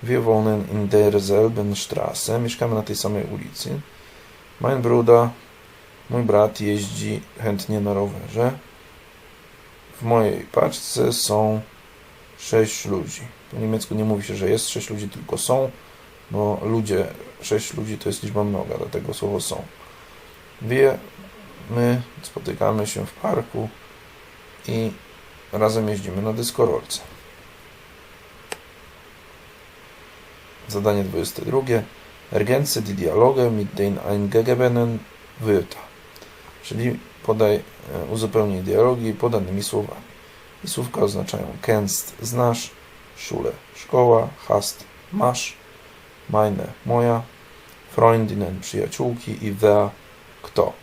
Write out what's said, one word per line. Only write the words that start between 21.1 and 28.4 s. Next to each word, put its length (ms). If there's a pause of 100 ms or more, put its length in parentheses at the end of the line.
my 320 (200)
spotykamy 680
się 180
w 80
parku 560 (1000)
i 240 (600)
razem 380
jeździmy 320
na 120
dyskorolce. 680 (3750)